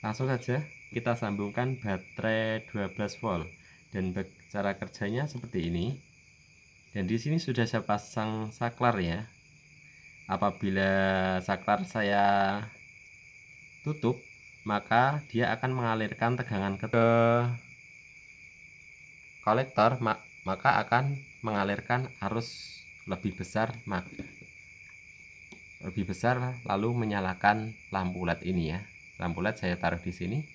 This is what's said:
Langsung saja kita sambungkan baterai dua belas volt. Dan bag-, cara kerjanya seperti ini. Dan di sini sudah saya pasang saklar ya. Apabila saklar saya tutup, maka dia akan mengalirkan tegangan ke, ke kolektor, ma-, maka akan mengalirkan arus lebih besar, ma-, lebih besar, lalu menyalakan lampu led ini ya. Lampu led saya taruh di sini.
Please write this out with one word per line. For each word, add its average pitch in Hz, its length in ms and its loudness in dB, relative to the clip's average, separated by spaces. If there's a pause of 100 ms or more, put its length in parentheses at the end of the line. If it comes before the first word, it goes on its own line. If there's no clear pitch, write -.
Langsung 110 240 -2
saja 131 400 -2 (240)
kita 117 240 0
sambungkan 110 640 -2
baterai 110 880 -2
dua 98 240 -4
belas 104 240 -4
volt. 90 320 -2 (480)
Dan 95 160 -2
bag-, 95 220 -6 (180)
cara 101 240 -2
kerjanya 107 540 -4
seperti 98 420 -4
ini. 92 240 -2 (920)
Dan 101 160 -4
di 113 160 0
sini 151 160 0
sudah 120 320 0
saya 110 160 -2
pasang 110 640 -2
saklar 120 480 0
ya. 90 320 -2 (960)
Apabila 95 640 2 (560)
saklar 98 400 2
saya 101 800 4 (1200)
tutup, 127 320 0 (480)
maka 120 640 4
dia 113 240 2
akan 127 200 -2
mengalirkan 113 600 0
tegangan 98 480 -2
ke, 117 80 -6
ke 117 180 6 (2500)
kolektor, 117 560 4
ma-, 113 200 0 (240)
maka 95 360 2
akan 135 360 2 (240)
mengalirkan 104 680 0 (160)
arus - 560 -6 (280)
lebih 92 240 -2
besar, 110 400 -2 (160)
ma-, 95 160 -4 (1800)
lebih 92 320 -4
besar, 123 480 0
lalu 107 320 0
menyalakan 104 800 0 (160)
lampu 90 360 -2
led 85 200 0
ini 87 320 0
ya. 104 80 -8 (320)
Lampu 87 240 -4
led 107 160 -2
saya 87 200 -2
taruh 87 240 -2
di 87 120 -6
sini. 104 280 -4 (140)